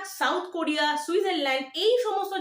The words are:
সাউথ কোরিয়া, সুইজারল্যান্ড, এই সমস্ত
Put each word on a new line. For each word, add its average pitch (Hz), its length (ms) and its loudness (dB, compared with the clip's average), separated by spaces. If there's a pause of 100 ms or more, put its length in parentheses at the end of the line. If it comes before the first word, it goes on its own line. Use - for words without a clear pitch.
(200)
সাউথ 320 260 0 (100)
কোরিয়া, 302 300 0 (200)
সুইজারল্যান্ড, 320 600 0 (180)
এই 453 100 6 (120)
সমস্ত 392 360 -2